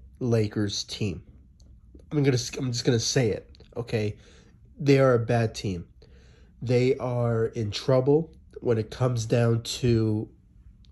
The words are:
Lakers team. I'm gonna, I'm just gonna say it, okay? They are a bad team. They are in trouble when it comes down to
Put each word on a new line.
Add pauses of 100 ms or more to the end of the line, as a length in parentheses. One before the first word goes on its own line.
(220)
Lakers
team. (880)
I'm
gonna, (220)
I'm
just
gonna
say
it, (260)
okay? (640)
They
are
a
bad
team. (760)
They
are
in
trouble (300)
when
it
comes
down
to (640)